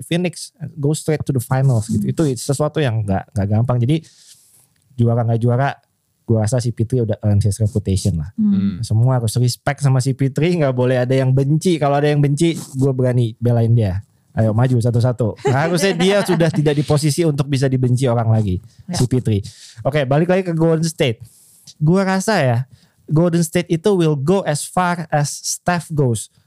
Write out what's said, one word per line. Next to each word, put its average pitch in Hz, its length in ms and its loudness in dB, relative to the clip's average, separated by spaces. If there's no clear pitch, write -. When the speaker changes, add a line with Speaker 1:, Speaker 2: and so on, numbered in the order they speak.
Speaker 1:
Phoenix 170 500 -4
go 147 200 -2
straight 151 280 -4
to 147 120 -4
the 123 80 0
finals 131 460 0
gitu. - 180 -2
Speaker 2:
Hmm. 131 60 -4
Speaker 1:
Itu - 100 -4
sesuatu 143 420 -4
yang 113 240 0
nggak, 98 320 -4
nggak 101 160 -2
gampang. 120 300 0
Jadi 131 180 0
juara 117 300 2
nggak 113 160 0
juara, 123 300 0
gua 110 180 0
rasa 107 160 0
si 117 140 -2
Fitri 117 280 -2
udah 107 220 -4
earn 104 160 2
his 98 180 2
reputation 95 640 -2
lah. 80 160 -8
Speaker 2:
Hmm. 214 160 0
Speaker 3:
Hmm. 95 300 0
Speaker 1:
Semua 117 420 0
harus 110 140 -4
respect 123 440 -2
sama 131 200 2
si 131 140 -2
Fitri, 143 420 -2
nggak 143 180 0
boleh 127 240 0
ada 123 160 0
yang 131 160 2
benci. 147 480 2
Kalau 139 160 0
ada 143 160 2
yang 147 80 2
benci, 147 400 0
gua 139 180 0
berani 123 460 0
belain 117 320 2
dia. 101 320 2
Ayo 110 180 0
maju 123 240 2
satu-satu. 117 680 0
Harusnya 170 480 0
dia 185 280 2
sudah 165 280 2
tidak 151 240 0
di 147 80 0
posisi 151 400 0
untuk 147 240 0
bisa 139 220 0
dibenci 127 360 0
orang 117 240 0
lagi, 107 300 2
Speaker 2:
Ya. 175 140 -8
Speaker 1:
si 123 80 0
Fitri. 113 340 0
Oke, 143 240 -2
balik 147 240 2
lagi 185 160 2
ke 175 80 -4
Golden 160 320 2
State. 156 380 -2
Gua 170 260 2
rasa 190 340 0
ya, 123 200 2
Golden 170 360 2
State 170 280 -2
itu 170 220 0
will 165 240 2
go 170 260 0
as 147 240 -4
far 175 420 -2
as 147 220 0
Steph - 600 -4
goes. 135 440 -2